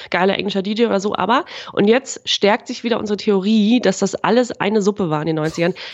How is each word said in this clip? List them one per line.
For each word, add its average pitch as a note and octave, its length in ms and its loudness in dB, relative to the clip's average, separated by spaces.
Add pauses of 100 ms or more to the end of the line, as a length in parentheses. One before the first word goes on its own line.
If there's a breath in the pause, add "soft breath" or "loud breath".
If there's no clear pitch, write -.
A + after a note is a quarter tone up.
geiler F#3+ 300 0
englischer F#3+ 240 -4
D G3+ 100 -4
J A3+ 140 2
oder G3 140 0
so, G3+ 140 -4
aber, A#3+ 300 0 (280 loud breath)
und G3+ 140 2
jetzt A#3 400 0
stärkt - 420 0
sich B3 140 -10
wieder A#3 160 -2
unsere G#3 200 -4
Theorie, G#3+ 600 2
dass - 180 0
das G3 160 -2
alles A3+ 440 0
eine G#3 220 2
Suppe G3 300 0
war D3+ 100 0
in D#3 60 -4
den D#3+ 100 0
neunzigern. E3 380 0 (200 loud breath)